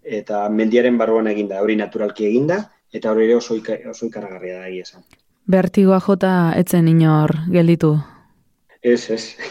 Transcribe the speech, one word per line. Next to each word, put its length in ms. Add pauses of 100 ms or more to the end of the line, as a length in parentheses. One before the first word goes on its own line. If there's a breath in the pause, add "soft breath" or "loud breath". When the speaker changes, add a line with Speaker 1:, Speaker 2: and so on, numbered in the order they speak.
Speaker 1:
eta 440
mendiaren 480
barruan 320
eginda, 320
hori 140
naturalki 500
eginda, 360 (300)
eta 200
hori 160
ere 100
oso 180
ika-, 220 (120)
oso 180
ikaragarria 520
da, 100
egia 180
esan. 160 (440)
Speaker 2:
Bertigoa 520
jota 320 (240)
ez 140
zen 180
inor 460 (180)
gelditu? 440 (880 loud breath)
Speaker 1:
Ez, 260
ez. 260 (160)